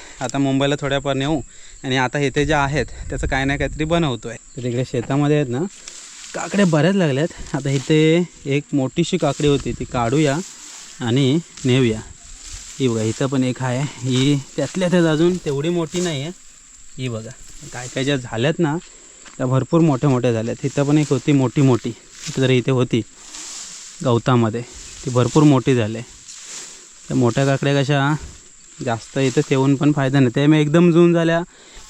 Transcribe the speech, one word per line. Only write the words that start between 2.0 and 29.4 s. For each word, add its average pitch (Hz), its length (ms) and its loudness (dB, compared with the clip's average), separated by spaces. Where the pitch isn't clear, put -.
इथे 143 280 0
ज्या 147 180 2
आहेत, 135 220 -2
त्याचं 147 180 -6
काय 135 180 -2
नाही 139 140 -2
काहीतरी 135 260 -4
बनवतो 156 440 -2
आहे. 113 100 -12
तर 123 100 -8
इकडे 123 180 -2
शेतामध्ये 143 520 0
आहेत 143 120 0
ना, 120 120 -4
काकड्या - 320 0
बऱ्याच 165 280 4
लागल्या 156 300 2
आहेत. - 320 -8
आता 139 140 -4
इथे 160 580 2
एक 143 160 -2
मोठीशी 143 440 -2
काकडी 147 320 0
होती, 139 240 0
ती 127 120 -8
काढूया 135 520 0
आणि 127 380 2
नेऊया. 123 360 2
ही 131 80 2
बघा, 113 140 0
इथं 110 240 -2
पण 131 180 -2
एक 127 180 -4
आहे, 127 200 -2
ही 131 580 0
त्यातल्या 175 340 -2
त्यात 175 140 4
अजून 165 320 2
तेवढी 147 320 -4
मोठी 175 320 -4
नाही 160 220 -4
आहे. 160 80 -8
ही 131 100 -6
बघा, 113 220 -8
काय 127 220 -12
काय 131 100 -2
ज्या 143 120 0
झाल्यात 123 420 -2
ना, 156 180 0
त्या 131 100 -2
भरपूर 135 340 2
मोठ्या 147 300 4
मोठ्या 123 220 2
झाल्यात. 113 320 -2
इथं 143 200 0
पण 147 140 4
एक 151 120 2
होती 143 220 2
मोठी 135 300 2
मोठी, 127 260 4
इथं 135 140 -2
तरी 131 160 4
इथे 123 120 0
होती 123 320 0
गवतामध्ये, 117 560 2
ती 139 60 -4
भरपूर 123 320 2
मोठी 139 320 4
झाली. 113 260 -2
त्या 135 80 -4
मोठ्या 131 280 2
काकड्या 139 380 0
कशा 143 340 0
जास्त 117 340 -6
इथं 135 220 2